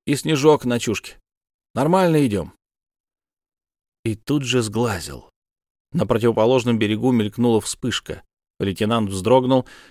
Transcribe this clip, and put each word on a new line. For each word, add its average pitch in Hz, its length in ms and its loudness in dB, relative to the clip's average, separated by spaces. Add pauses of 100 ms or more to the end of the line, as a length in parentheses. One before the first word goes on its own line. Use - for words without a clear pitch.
и 143 80 -2
снежок 143 500 2
на 120 140 -2
Чушке. - 400 -6 (560)
Нормально 160 500 2
идём". 98 280 -4 (1500)
И 113 100 -4
тут 143 300 -4
же 127 180 0
сглазил. 101 680 -6 (600)
На 160 160 -2
противоположном 117 720 2
берегу 110 320 0
мелькнула 117 500 0
вспышка. - 640 -8 (380)
Лейтенант 104 500 -2
вздрогнул 127 560 2 (240)